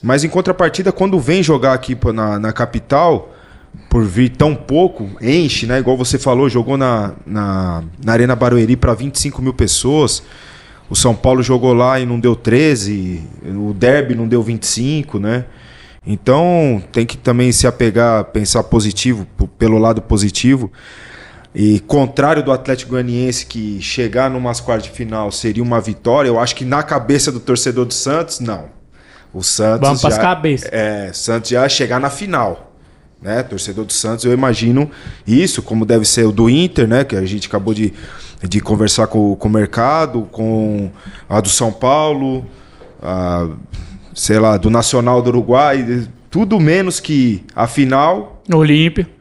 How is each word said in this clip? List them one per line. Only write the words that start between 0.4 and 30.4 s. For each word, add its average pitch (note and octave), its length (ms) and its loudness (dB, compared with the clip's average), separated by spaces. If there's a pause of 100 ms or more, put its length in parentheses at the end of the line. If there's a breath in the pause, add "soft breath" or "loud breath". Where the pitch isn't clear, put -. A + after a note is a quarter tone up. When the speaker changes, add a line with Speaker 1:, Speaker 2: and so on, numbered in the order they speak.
Speaker 1:
quando F#3+ 280 0
vem D3+ 220 0
jogar C#3 320 2
aqui B2 240 -4 (160)
na, G#2+ 240 -2
na A2 160 -4
capital, C3+ 800 0 (560 loud breath)
por A#2 140 4
vir G#2+ 260 2
tão D3 240 -2
pouco, D3+ 560 0 (120)
enche, C3+ 440 0
né? B2+ 140 -2
Igual B2+ 180 0
você B2 220 -2
falou, C3 300 2
jogou A#2+ 280 -2
na, A#2+ 360 -2 (120)
na, F#2+ 580 -4 (200)
na A2 80 -2
Arena A#2+ 240 4
Barueri A#2+ 400 4
pra B2 180 2
vinte C3 220 -6
e - 40 -4
cinco C#3+ 220 -6
mil C3 120 -2
pessoas. B2+ 680 0 (680 loud breath)
O - 60 -6
São A#2+ 200 2
Paulo B2+ 260 2
jogou B2 320 2
lá B2+ 260 4
e B2+ 60 -2
não A#2+ 140 -2
deu A#2 160 4
treze, G#2 880 0 (200)
o G2+ 300 -6
derby B2+ 400 2
não A#2 140 -2
deu A#2 160 2
vinte A2 200 -4
e - 40 -6
cinco, C3+ 500 -2
né? A2+ 280 -2 (640 loud breath)
Então, C#3 840 2
tem A#2 120 2
que - 140 -6
também B2 340 2
se - 140 2
apegar, A#2 600 2
pensar G#2+ 380 -2
positivo, G#2+ 640 0 (100)
p-, - 120 -2 (100)
pelo A2 220 4
lado A2+ 240 2
positivo. A2 680 0 (840 loud breath)
E G#2 240 4
contrário D3 640 0
do C3 80 0
Atlético B2+ 400 -2
Goianiense, B2 560 -2
que G#2+ 340 -8
chegar B2 480 -2
numas B2 300 -4
quartas A2 240 -4
de - 80 -14
final A2 400 -6
seria A2+ 320 -4
uma A#2 180 0
vitória, B2 480 0
eu A#2 100 2
acho A#2 160 -2
que - 80 -10
na C#3 200 -2
cabeça C#3+ 480 0
do B2 80 -8
torcedor B2 460 0
do A#2 80 -8
Santos, E3 460 -4
não. G#2 260 -8 (680 soft breath)
O F#2 80 -10
Santos A2 400 0
Speaker 2:
Vamos C#3 200 2
pras C#3+ 140 2
Speaker 1:
já, G#2+ 60 0
Speaker 2:
cabeças. D#3+ 500 0